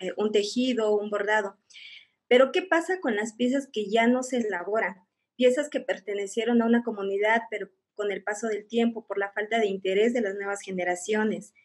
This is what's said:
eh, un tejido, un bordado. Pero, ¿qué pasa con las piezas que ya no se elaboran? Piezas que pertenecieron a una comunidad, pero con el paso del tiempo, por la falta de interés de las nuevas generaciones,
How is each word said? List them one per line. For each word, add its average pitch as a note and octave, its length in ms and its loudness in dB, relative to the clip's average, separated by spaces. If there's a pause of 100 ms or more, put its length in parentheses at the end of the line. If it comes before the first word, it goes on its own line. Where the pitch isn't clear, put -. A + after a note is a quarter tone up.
eh, F#3 160 -6
un G#3 160 0
tejido, G#3+ 640 2
un G#3 120 -4
bordado. G#3 480 0 (720)
Pero, C4 240 6
¿qué F4+ 120 0
pasa F4+ 360 0
con C4+ 160 -2
las A3 180 -4
piezas C4 380 0
que G#3 180 -4
ya A3+ 180 4
no B3+ 160 2
se B3+ 140 -4
elaboran? G3 580 -2 (420)
Piezas B3+ 320 4
que C4+ 100 -4
pertenecieron G3+ 800 -2
a A3+ 40 4
una A#3 180 4
comunidad, G#3+ 640 0
pero G3 200 -8 (260)
con G#3 160 -4
el F#3+ 120 -6
paso G#3+ 240 -6
del G#3 200 -6
tiempo, A#3 400 0
por G3 100 -6
la G3+ 140 -4
falta G#3+ 280 -2
de G#3+ 80 2
interés G3 460 0
de B3 80 0
las G3 140 -4
nuevas G3+ 260 -6
generaciones, F#3+ 920 -4 (120)